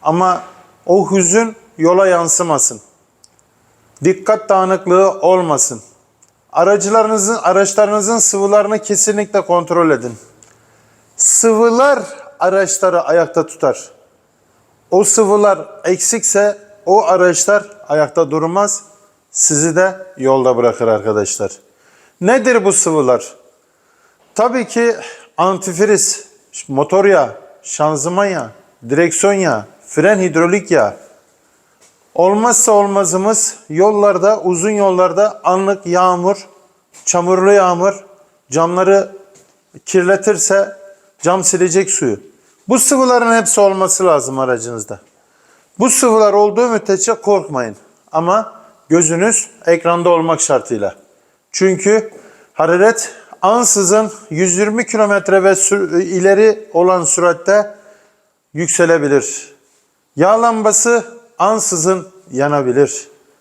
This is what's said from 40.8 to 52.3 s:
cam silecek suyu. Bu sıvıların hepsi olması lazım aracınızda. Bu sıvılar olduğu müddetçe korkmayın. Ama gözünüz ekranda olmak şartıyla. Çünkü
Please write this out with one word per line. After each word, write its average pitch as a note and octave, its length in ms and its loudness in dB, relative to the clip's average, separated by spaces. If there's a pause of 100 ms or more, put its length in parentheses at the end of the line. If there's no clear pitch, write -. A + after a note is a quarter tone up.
cam F3+ 220 0
silecek F#3 460 0
suyu. A2 300 -2 (480)
Bu B3 100 2
sıvıların B3 580 2
hepsi A3 240 0
olması F#3+ 460 0
lazım C3 320 0
aracınızda. A#2 600 -6 (800)
Bu A3 120 0
sıvılar A3 420 2
olduğu G#3 360 2
müddetçe G#3 460 -2
korkmayın. D3+ 640 -4 (360)
Ama F3+ 420 -2 (340)
gözünüz E3+ 600 0 (160)
ekranda E3+ 420 0
olmak E3 320 0
şartıyla. G#2+ 540 -2 (600)
Çünkü G3 580 0 (420)